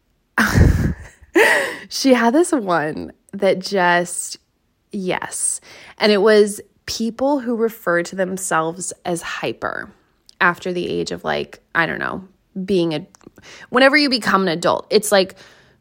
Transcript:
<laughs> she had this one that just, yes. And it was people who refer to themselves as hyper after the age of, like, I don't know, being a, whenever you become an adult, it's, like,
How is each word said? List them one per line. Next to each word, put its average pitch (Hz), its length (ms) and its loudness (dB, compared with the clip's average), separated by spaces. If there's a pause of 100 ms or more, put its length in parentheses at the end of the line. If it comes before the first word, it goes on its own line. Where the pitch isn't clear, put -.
(360)
<laughs> - 80 2 (1400)
she - 240 2
had 233 220 4
this 349 180 2
one 160 640 -2 (180)
that 196 280 0
just, 175 760 0 (540)
yes. - 720 -6 (340)
And 214 160 2
it 202 80 2
was 208 400 4 (240)
people 254 560 -2
who 233 160 -4
refer 208 460 -2
to 175 120 -12
themselves 180 800 -4 (140)
as 175 160 -4
hyper - 680 -8 (480)
after 180 340 -2
the 175 160 -4
age 170 240 -4
of, 175 120 -10
like, 147 360 -6 (140)
I 165 120 0
don't 156 140 -8
know, 185 260 -8 (380)
being 170 300 0
a, 175 120 -8 (640)
whenever 262 260 6
you 294 140 2
become 208 320 0
an 185 60 2
adult, 165 420 0
it's, 208 220 2
like, 190 240 2 (440)